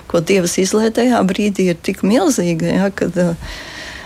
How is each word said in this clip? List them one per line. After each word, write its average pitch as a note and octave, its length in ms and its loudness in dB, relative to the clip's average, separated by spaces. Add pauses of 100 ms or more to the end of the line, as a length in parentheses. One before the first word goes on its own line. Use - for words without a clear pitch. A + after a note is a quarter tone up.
ko E3+ 140 0
Dievs F3 360 2
izlēja G#3+ 360 2
tajā A#3+ 340 2
brīdī, G3 400 0
ir F3 80 2
tik - 280 -6
milzīga, F#3+ 600 2
jā, F#3 320 0
kad, - 240 -4
eh, F3 160 2 (720)